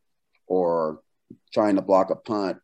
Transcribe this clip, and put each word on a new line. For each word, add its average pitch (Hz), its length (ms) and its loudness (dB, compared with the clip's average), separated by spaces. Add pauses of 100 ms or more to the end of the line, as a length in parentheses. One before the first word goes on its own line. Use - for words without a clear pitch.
(460)
or 85 540 -2 (520)
trying 107 220 2
to 92 80 2
block 95 280 2
a - 60 -4
punt. 98 480 -6